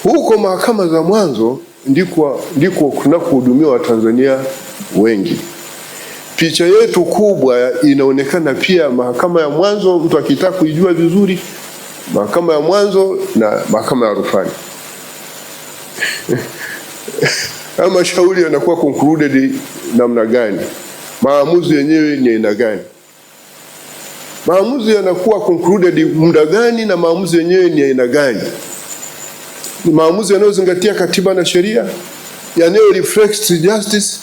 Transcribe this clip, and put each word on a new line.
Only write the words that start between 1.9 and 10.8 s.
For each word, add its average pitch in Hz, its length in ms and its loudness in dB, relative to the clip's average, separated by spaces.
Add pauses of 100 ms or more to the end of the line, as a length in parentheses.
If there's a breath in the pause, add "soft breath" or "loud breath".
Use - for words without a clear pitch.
ndiko 156 360 2
kunakohudumiwa 139 800 2
Watanzania 120 680 2 (580)
wengi. 98 420 2 (960 loud breath)
Picha 160 300 0
yetu 185 400 4
kubwa 131 640 2 (120)
inaonekana 139 720 2
pia 165 360 2
mahakama 127 520 0
ya 151 80 0
mwanzo, 185 500 2
mtu 156 180 0
akitaka 143 400 0
kuijua 156 360 2